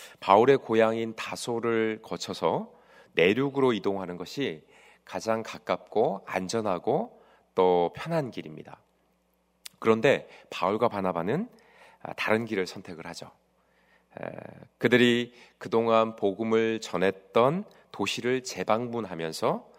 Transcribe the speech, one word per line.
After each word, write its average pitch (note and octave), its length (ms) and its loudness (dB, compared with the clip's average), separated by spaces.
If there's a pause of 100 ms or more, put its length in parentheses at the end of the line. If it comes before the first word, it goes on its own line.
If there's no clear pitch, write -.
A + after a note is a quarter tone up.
(200)
바울의 A#2+ 380 6
고향인 A2+ 580 0
다소를 A2+ 840 -4
거쳐서 F#2 720 -4 (420)
내륙으로 C3 600 2
이동하는 F#2+ 440 -4
것이 F2+ 460 -8 (420)
가장 A2 380 -4
가깝고 G#2+ 840 -2
안전하고 G#2+ 960 -4 (340)
또 F2+ 400 4
편한 D#3 360 -4
길입니다. D#2 480 -16 (1000)
그런데 A2+ 480 2 (220)
바울과 G#2+ 400 0
바나바는, G2 600 -2 (520)
아, - 120 -12
다른 A2 320 -2
길을 G2 220 -4
선택을 E2+ 400 -14
하죠. E2+ 240 -14 (920)
에, G1+ 80 -8 (480)
그들이 A#2+ 560 4 (240)
그동안 A2+ 580 2
복음을 A2+ 640 0
전했던 A2+ 840 0 (260)
도시를 B2 520 -4
재방문하면서 A2 1400 -4